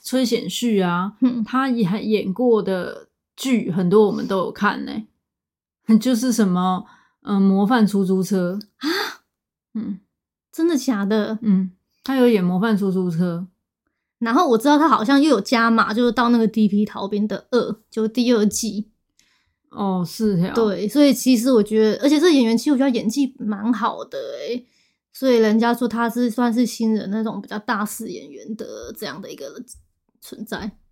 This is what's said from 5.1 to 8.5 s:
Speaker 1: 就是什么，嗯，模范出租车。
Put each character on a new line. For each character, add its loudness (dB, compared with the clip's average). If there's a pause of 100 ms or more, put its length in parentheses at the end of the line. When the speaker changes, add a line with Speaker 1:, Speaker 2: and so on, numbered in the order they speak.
Speaker 1:
就 0
是 0
什 2
么， -2 (360)
嗯， -2
模 4
范 4
出 0
租 0
车。 -2 (200)